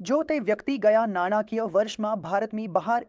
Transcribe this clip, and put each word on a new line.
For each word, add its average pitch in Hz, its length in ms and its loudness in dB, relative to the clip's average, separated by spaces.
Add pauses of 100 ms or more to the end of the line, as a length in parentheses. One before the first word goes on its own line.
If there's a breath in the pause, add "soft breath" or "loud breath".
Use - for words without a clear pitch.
જો 285 220 0
તે 311 160 0
વ્યક્તિ 214 380 -2
ગયા 214 280 4
નાણાકીય 208 560 0
વર્ષમાં 214 540 0
ભારતની 214 520 -4
બહાર 190 420 0